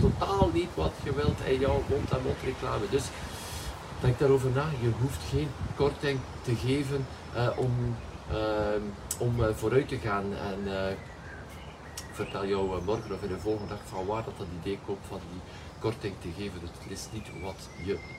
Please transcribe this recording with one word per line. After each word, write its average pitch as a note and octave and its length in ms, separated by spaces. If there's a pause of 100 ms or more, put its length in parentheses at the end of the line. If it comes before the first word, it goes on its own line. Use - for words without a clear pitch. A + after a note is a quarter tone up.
totaal F3+ 520
niet - 220
wat D#3 180 (100)
je C#3+ 120
wilt D3 300
in C3 140
jouw C3+ 300
mond-aan-mond C#3 560
reclame. B2 460
Dus C3+ 140 (960)
denk B2 180
daarover C3+ 320
na, C#3 160 (140)
je A#2 100 (100)
hoeft C3+ 200 (100)
geen C#3+ 180 (280)
korting C#3+ 420 (240)
te A#2+ 140
geven, C3+ 500 (280)
eh, A#2+ 220
om, A#2+ 400 (340)
ehm, G#2+ 500 (380)
om, A#2+ 260
eh, G#2+ 100
vooruit B2 340
te C3 100
gaan. G2+ 260
En, G2 600
eh, F#2+ 60 (1040)
ik - 220
vertel G2 300
jou, F#2+ 320
eh, F2 60
morgen G2+ 300
of F#2 80
in G2+ 60
de F2+ 100
volgende G#2 300
dag G2+ 160
van F#2+ 220
waar A2 180
dat, G2+ 140
dat G2 80 (140)
idee G2 260
komt G2 220
van F#2+ 120 (120)
die F2+ 80 (380)
korting A2 420
te F2+ 160
geven. G2 240
Het E2+ 380
is - 140
niet G#2+ 140 (160)
wat - 260 (160)
je F#2 140 (200)